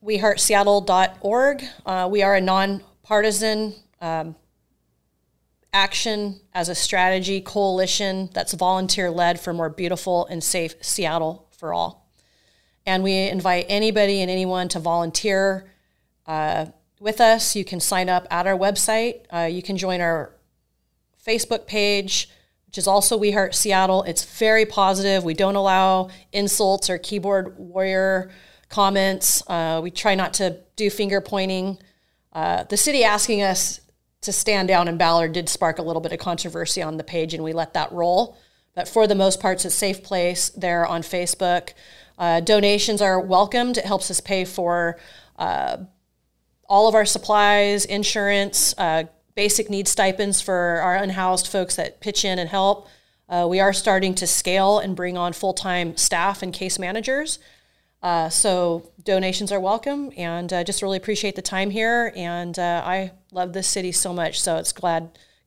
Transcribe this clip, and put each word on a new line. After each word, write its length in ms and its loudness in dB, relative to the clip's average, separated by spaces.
we 160 -2
heart 240 2
seattle 400 4
dot 400 2
org. 420 2
Uh, 240 -2
we 120 2
are 120 6
a 60 4
nonpartisan, 1300 0
um, 340 -6
action 680 -2
as 160 -4
a 60 -6
strategy 640 0
coalition 920 -2
that's 200 -4
volunteer-led 880 0
for 120 -6
more 160 -4
beautiful 580 -2
and 160 -8
safe 380 -4
Seattle 680 -4
for 140 -8
all. 360 -6
And 160 0
we 260 0
invite 400 0
anybody 520 2
and 100 -2
anyone 380 -2
to 100 -4
volunteer, 880 0
uh, 400 -2
with 200 -2
us. 360 6
You 80 -4
can 160 -8
sign 280 0
up 220 0
at 160 -2
our 100 2
website. 760 0
Uh, 180 -2
you 120 -6
can 140 -6
join 240 -2
our 360 -2
Facebook 400 -2
page, 640 0
which 120 -12
is 80 -2
also 300 4
We 160 2
Heart 240 0
Seattle. 480 2
It's 200 -4
very 260 4
positive. 600 2
We 100 -2
don't 220 0
allow 540 4
insults 560 0
or 100 -2
keyboard 600 -2
warrior 720 0
comments. 800 2
Uh, 340 -2
we 80 -8
try 240 0
not 200 -2
to 260 -2
do 120 0
finger 320 0
pointing. 580 -4
Uh, 320 -2
the 120 -4
city 260 2
asking 400 2
us 380 -2
to 100 -6
stand 360 0
down 200 4
in 80 -2
Ballard 380 2
did 160 -4
spark 280 0
a 40 -6
little 180 -4
bit 120 -6
of 60 -6
controversy 600 -6
on 160 -6
the 80 -8
page, 300 -4
and 100 -8
we 80 -6
let 220 -4
that 180 -2
roll. 460 0
But 140 -6
for 180 4
the 80 2
most 240 4
part, 180 0
it's 100 -4
a 40 -4
safe 320 -2
place 460 -2
there 380 0
on 160 -4
Facebook. 720 -2
Uh, 240 2
donations 600 2
are 180 4
welcomed. 560 2
It 80 -2
helps 260 -2
us 100 -2
pay 260 -2
for, 520 -2
uh, 380 -2
all 220 6
of 60 6
our 100 6
supplies, 800 2
insurance, 920 0
uh, 260 0
basic 340 0
needs 220 -2
stipends 500 0
for 140 -2
our 420 0
unhoused 500 0
folks 300 -2
that 240 -8
pitch 240 -4
in 140 -2
and 100 -4
help. 400 0
Uh, 220 0
we 100 2
are 140 4
starting 400 2
to 120 -4
scale 520 2
and 180 -2
bring 220 -4
on 160 -2
full-time 640 -2
staff 440 0
and 120 -8
case 240 -6
managers. 600 -4
Uh, 260 0
so 640 0
donations 480 0
are 100 0
welcome, 560 -2
and, 360 -6
uh, 100 0
just 200 -4
really 160 -2
appreciate 380 -4
the 60 -8
time 280 -2
here. 440 0
And, 440 -6
uh, 260 0
I 280 -4
love 220 -4
this 120 -4
city 260 -2
so 200 -2
much, 280 -4
so 160 0
it's 160 -4
glad, 460 -4